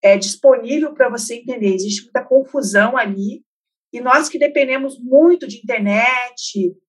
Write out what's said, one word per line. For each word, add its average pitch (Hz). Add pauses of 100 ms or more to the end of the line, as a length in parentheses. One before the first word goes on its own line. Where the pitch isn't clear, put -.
é, 202
disponível 269
pra 208
você 233
entender. 233
Existe 202
muita -
confusão 247
ali, 214 (480)
e -
nós 262
que 339
dependemos 269
muito 277
de 208
internet 220 (140)